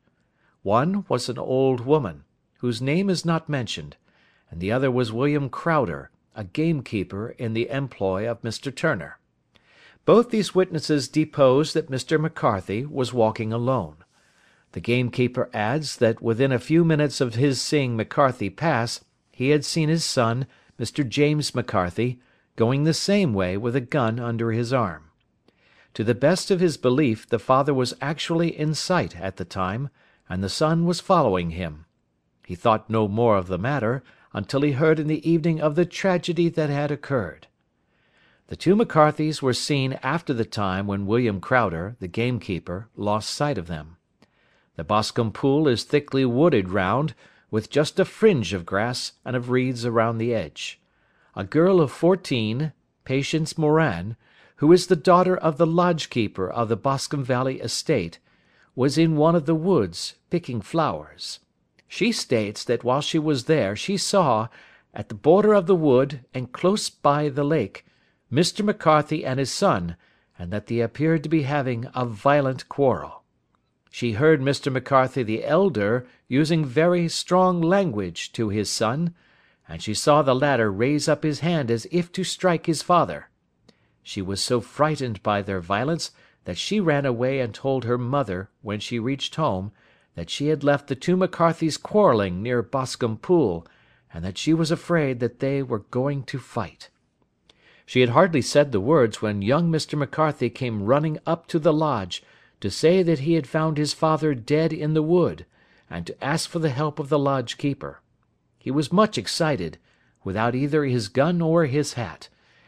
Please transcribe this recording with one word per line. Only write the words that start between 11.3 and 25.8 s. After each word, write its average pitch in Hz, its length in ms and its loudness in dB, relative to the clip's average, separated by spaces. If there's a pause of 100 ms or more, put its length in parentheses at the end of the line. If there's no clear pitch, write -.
that 156 160 -4
Mister 135 280 -2
McCarthy 123 680 -2
was 135 280 -4
walking 110 400 0
alone. 117 440 -2 (760)
The - 80 -10
gamekeeper 123 720 -2
adds 123 440 -4
that 113 260 2
within 117 300 0
a 123 60 0
few 165 260 2
minutes 151 360 0
of 120 140 -2
his 131 260 2
seeing 131 360 0
McCarthy 110 540 0
pass, 120 540 -2 (260)
he 127 200 -2
had 147 140 2
seen 156 240 -2
his 160 160 0
son, 120 420 0 (320)
Mister 123 240 -4
James 147 520 0
McCarthy, 110 640 -2 (360)
going 131 280 2
the 160 100 2
same 196 380 2
way 95 240 0
with 120 180 -4
a 139 60 2
gun 120 400 -2
under 117 320 -2
his 117 200 -2
arm. 95 320 -2 (920)